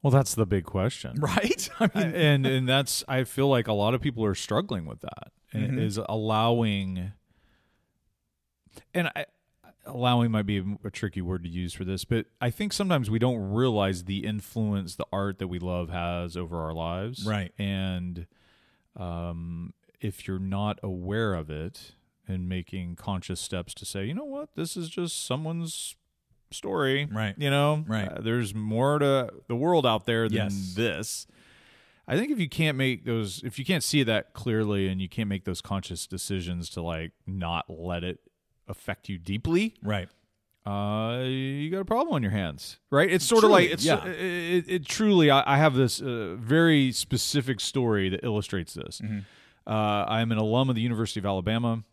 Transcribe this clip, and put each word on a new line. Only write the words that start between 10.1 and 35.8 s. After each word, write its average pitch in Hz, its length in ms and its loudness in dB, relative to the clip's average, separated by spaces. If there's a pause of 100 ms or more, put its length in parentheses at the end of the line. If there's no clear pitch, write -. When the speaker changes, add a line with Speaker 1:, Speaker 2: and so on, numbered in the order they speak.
Speaker 1:
might 107 140 2
be 101 140 2
a, 98 260 -2
a 101 60 -6
tricky 98 300 -4
word 87 220 -2
to 87 60 -6
use 87 240 -4
for - 100 -8
this, 92 220 -4
but 113 220 0 (120)
I 120 120 0
think 208 220 -4
sometimes 160 360 0
we 110 80 0
don't 120 220 2 (120)
realize 104 520 2
the 98 220 -4
influence 104 680 -2
the - 160 -6
art 98 280 -2
that 95 80 -4
we 90 120 -4
love 90 300 -2
has 87 480 -4
over 85 240 -6
our 80 120 -4
lives. 90 520 -4
Speaker 2:
Right. 104 320 -2
Speaker 1:
And, 92 680 -4 (680)
um, 85 800 -8 (260)
if - 280 -8
you're 95 120 -4
not 98 440 -2
aware 98 500 -2
of 78 160 -4
it, - 440 -10 (340)
and 92 220 -4
making 90 460 -6
conscious 92 440 -6
steps - 360 -8
to - 100 -16
say, 98 200 -6
"You 131 80 -4
know 269 120 -6
what? 285 300 -10
This 165 220 -6
is 170 120 -8
just 175 360 -6
someone's 160 680 -6 (560)
story." 147 600 0
Speaker 2:
Right. 104 260 -2
Speaker 1:
You 143 120 0
know? 147 380 4
Speaker 2:
Right. 107 220 -2
Speaker 1:
Uh, - 120 -10
there's 113 340 0
more 113 440 2
to 135 300 2 (180)
the 120 80 -2
world 151 300 4
out 110 200 2
there 113 240 2
than 110 80 2
Speaker 2:
Yes. 98 380 -2
Speaker 1:
this. 104 520 -2 (800)
I 127 100 -2
think 277 140 0
if 247 80 -2
you 165 80 0
can't 151 300 0
make 131 280 0
those, 110 380 -2
if - 160 -8
you 131 60 -6
can't 180 180 2
see 143 200 4
that 110 300 0
clearly 104 540 0
and 95 140 -2
you 90 80 -4
can't 110 180 -4
make 98 160 -2
those 92 180 -4
conscious 95 460 -6